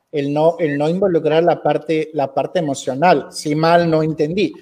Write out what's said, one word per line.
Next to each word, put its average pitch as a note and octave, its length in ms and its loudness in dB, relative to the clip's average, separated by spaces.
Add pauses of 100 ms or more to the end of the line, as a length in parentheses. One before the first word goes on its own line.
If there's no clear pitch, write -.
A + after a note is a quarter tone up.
(100)
el C#3+ 220 -2
no, D#3+ 260 2
el D3 200 0
no D3 100 0
involucrar E3 540 2
la E3+ 200 2
parte, D3+ 520 -2
la C#3 180 -2
parte C#3 280 -2
emocional, C#3+ 680 0
si - 240 -6
mal E3 360 2
no D#3 120 2
entendí. D#3 580 -2